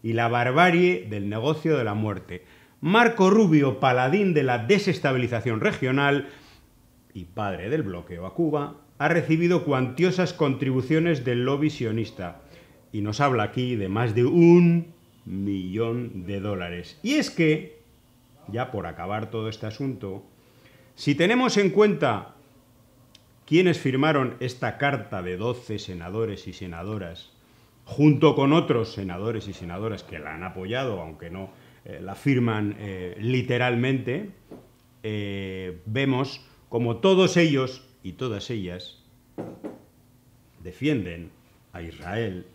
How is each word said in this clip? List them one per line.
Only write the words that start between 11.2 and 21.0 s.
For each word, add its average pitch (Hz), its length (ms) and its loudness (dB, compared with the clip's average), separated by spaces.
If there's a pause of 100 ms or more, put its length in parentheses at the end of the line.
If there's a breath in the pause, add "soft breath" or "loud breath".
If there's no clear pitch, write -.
del 123 200 0
lobby 143 260 0
sionista". 110 720 -6 (500 loud breath)
Y 107 100 -4
nos 107 180 -2
habla 127 240 2
aquí 123 320 -2
de 98 120 -2
más 110 280 0
de 120 80 4
un 170 640 8 (360)
millón 98 1000 -4
de 98 140 -6
dólares. 87 640 -8
Y 247 120 -2
es 302 160 0
que, - 480 0 (720)
ya 117 240 -6
por 95 140 -6
acabar 98 440 -8
todo 110 180 -6
este 110 180 -10
asunto, 107 580 -10 (680 soft breath)
si - 200 0